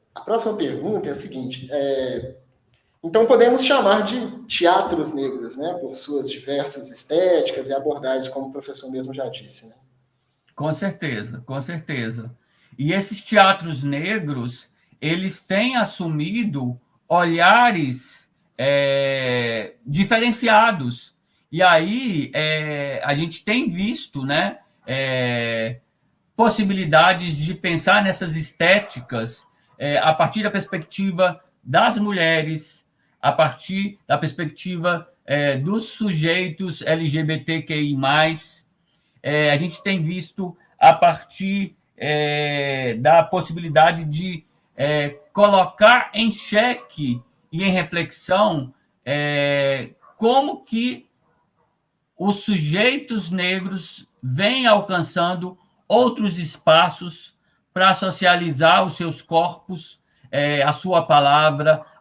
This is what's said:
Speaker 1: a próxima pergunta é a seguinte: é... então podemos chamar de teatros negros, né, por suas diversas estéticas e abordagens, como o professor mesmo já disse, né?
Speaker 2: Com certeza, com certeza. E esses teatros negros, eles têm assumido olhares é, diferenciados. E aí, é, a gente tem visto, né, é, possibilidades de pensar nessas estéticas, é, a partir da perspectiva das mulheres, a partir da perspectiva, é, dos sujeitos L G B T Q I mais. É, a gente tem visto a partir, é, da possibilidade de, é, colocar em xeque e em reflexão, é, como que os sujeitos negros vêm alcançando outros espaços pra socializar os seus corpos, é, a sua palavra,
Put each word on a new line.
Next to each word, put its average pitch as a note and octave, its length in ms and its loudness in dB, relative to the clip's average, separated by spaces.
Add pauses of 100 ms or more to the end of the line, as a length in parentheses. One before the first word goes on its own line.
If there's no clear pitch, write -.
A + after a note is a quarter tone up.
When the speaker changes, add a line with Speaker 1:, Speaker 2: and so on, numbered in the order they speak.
(140)
Speaker 1:
a - 80 -16
próxima A3 340 -4
pergunta F3 520 -6
é C#3+ 60 -6
a - 20 -8
seguinte: - 560 -12
é... C3 640 -4 (680)
então A3 240 2
podemos A#3+ 380 6
chamar G#3+ 400 4
de A#3 440 -6
teatros E3+ 680 0
negros, B2+ 420 -6
né, D#3 240 -6
por C3 160 -10
suas C#3 340 -6
diversas C#3 640 -8
estéticas D#3 760 0
e C3+ 40 -2
abordagens, C3 540 -4
como C3+ 200 -8
o C3+ 40 -14
professor C3+ 400 -14
mesmo C3 220 -8
já C3 160 -8
disse, - 380 -16
né? - 80 -20 (800)
Speaker 2:
Com D3+ 200 -4
certeza, C3 720 -8
com C3+ 160 -8
certeza. A#2+ 720 -8 (400)
E D3 160 -2
esses G3 320 -4
teatros F#3+ 600 4
negros, C#3+ 840 -4 (320)
eles F3 440 -4
têm A3+ 320 0
assumido D#3+ 1040 -2 (280)
olhares E3+ 1160 4 (360)
é, C3+ 1160 0 (100)
diferenciados. A3 1300 2 (380)
E D#3+ 100 0
aí, F3+ 720 2
é, D3+ 680 -4
a C#3+ 100 0
gente D#3+ 300 -4
tem B3 260 0
visto, F3+ 560 -6
né, D#3 340 -2 (280)
é, B2 920 -4 (560)
possibilidades F3+ 1040 2
de D#3 160 -4
pensar F#3+ 500 0
nessas F3+ 320 -4
estéticas, D#3 1120 -2 (320)
é, C#3+ 220 -2
a D#3 140 2
partir F#3+ 300 0
da G#3 80 -2
perspectiva F#3 880 -2 (240)
das G#3+ 340 2
mulheres, E3 880 -2 (360)
a - 100 2
partir F#3+ 760 -2
da C#3 100 2
perspectiva, E3 880 -4 (180)
é, C#3+ 300 0
dos G3 340 -4
sujeitos F3+ 920 -2
L D#3+ 240 0
G D#3 180 0
B D#3 160 -2
T D#3+ 220 -4
Q D#3+ 140 -6
I D3 200 -2
mais. D#3 720 -2 (560)
É, D3 300 2
a C#3+ 60 2
gente E3 240 -4
tem F#3+ 220 -2
visto F3+ 540 -8 (200)
a D#3+ 140 8
partir, F#3+ 840 0 (180)
é, C#3+ 1000 -2
da D3+ 280 6
possibilidade E3 800 2
de, D#3+ 400 -6 (320)
é, D3 340 -2 (220)
colocar G#3 840 4
em A3 180 0
xeque G#3 880 -2 (300)
e E3 120 -4
em G3 80 2
reflexão, F3 1040 -2 (320)
é, C#3+ 840 -2 (260)
como C4 480 0
que B3 420 -4 (1120)
os G3+ 200 0
sujeitos G3+ 920 -2
negros F#3 760 -6 (140)
vêm G#3 460 0
alcançando F3+ 880 0 (300)
outros G#3+ 500 2
espaços E3 960 0 (400)
pra F#3 200 4
socializar F3 920 2
os E3+ 120 -8
seus E3 240 -6
corpos, - 800 -4 (300)
é, C#3+ 320 0
a D3 100 2
sua F3 300 0
palavra, D3+ 800 4 (160)